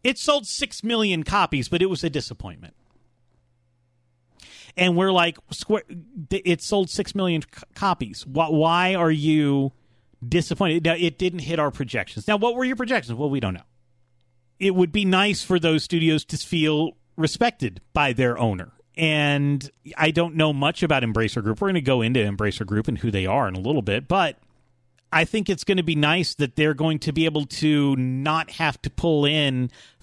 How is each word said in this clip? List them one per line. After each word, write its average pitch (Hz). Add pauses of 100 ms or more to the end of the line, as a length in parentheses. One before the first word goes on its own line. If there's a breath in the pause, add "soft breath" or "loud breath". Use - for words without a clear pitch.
It 254
sold 285
six -
million 214
copies, 156
but 175
it 190
was 165
a 170
disappointment. 110 (2000 loud breath)
And 180
we're 190
like, 170 (140)
"Square, - (480)
th-, 196
it 175
sold 196
six -
million 180
c-, - (140)
copies. 170
Wh-, 156
why 170
are 170
you 147 (540)
disappointed?" 165
Now, 165
it 170
didn't 180
hit 160
our 151
projections. 113
Now, 214
what 233
were 254
your 254
projections? 220
Well, 143
we 135
don't 98
know. 87 (1000)
It 190
would 180
be 208
nice 190
for 185
those 160
studios 160
to -
feel 156 (260)
respected 156 (100)
by 143
their 120
owner. 98 (240)
And 143 (280)
I 160
don't 165
know 156
much 143
about 147
Embracer 110
Group. 107
We're 196
gonna 185
go 127
into 117
Embracer 104
Group 104
and 117
who 117
they 95
are 113
in 92
a 92
little 127
bit, 104
but 175 (720)
I 165
think 208
it's 185
gonna 185
be 160
nice 151
that 139
they're 151
going 156
to -
be 156
able 151
to 143
not 135
have -
to -
pull 151
in 139 (340 loud breath)